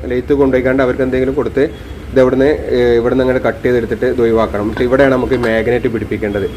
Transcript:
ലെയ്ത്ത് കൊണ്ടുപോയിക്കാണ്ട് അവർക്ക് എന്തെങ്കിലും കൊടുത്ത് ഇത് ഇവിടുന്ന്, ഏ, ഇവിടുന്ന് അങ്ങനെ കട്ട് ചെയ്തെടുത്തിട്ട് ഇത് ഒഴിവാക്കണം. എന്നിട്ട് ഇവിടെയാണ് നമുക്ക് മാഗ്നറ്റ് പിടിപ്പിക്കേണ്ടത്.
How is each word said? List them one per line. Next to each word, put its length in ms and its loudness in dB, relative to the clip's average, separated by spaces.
ലെയ്ത്ത് 280 -2
കൊണ്ടുപോയിക്കാണ്ട് 440 2
അവർക്ക് 220 0
എന്തെങ്കിലും 320 0
കൊടുത്ത് 240 0
ഇത് 100 2
ഇവിടുന്ന്, 260 4
ഏ, 20 2
ഇവിടുന്ന് 260 0
അങ്ങനെ 200 0
കട്ട് 200 -2
ചെയ്തെടുത്തിട്ട് 480 0
ഇത് 100 -2
ഒഴിവാക്കണം. 400 0
എന്നിട്ട് 240 -2
ഇവിടെയാണ് 280 4
നമുക്ക് 280 0
മാഗ്നറ്റ് 500 0
പിടിപ്പിക്കേണ്ടത്. 520 -4